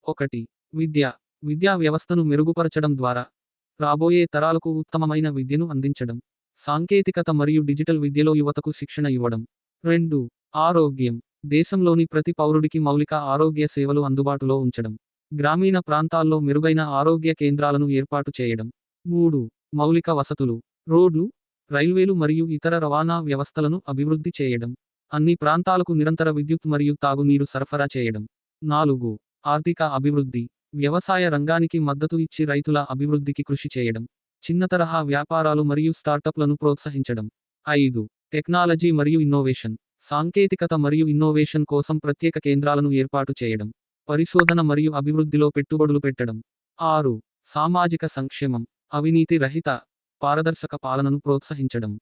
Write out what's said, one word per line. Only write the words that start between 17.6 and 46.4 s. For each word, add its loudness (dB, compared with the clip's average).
ఏర్పాటు -2
చేయడం. -2
మూడు, 2
మౌలిక 2
వసతులు. -2
రోడ్లు, 4
రైల్వేలు 2
మరియు 2
ఇతర -2
రవాణా 0
వ్యవస్థలను -2
అభివృద్ధి -2
చేయడం. -2
అన్ని 2
ప్రాంతాలకు 0
నిరంతర 0
విద్యుత్ -2
మరియు 0
తాగునీరు 2
సరఫరా -4
చేయడం. -4
నాలుగు, 0
ఆర్థిక 0
అభివృద్ధి. -2
వ్యవసాయ 0
రంగానికి 0
మద్దతు -2
ఇచ్చి -2
రైతుల 0
అభివృద్ధికి -2
కృషి -4
చేయడం. -2
చిన్న 0
తరహా 0
వ్యాపారాలు 0
మరియు 0
స్టార్టప్లను -2
ప్రోత్సహించడం. -2
ఐదు, 0
టెక్నాలజీ 2
మరియు 2
ఇన్నోవేషన్. 0
సాంకేతికత 0
మరియు 2
ఇన్నోవేషన్ 2
కోసం 0
ప్రత్యేక -2
కేంద్రాలను 0
ఏర్పాటు -2
చేయడం. -4
పరిశోధన 2
మరియు 2
అభివృద్ధిలో 0
పెట్టుబడులు 0
పెట్టడం. -4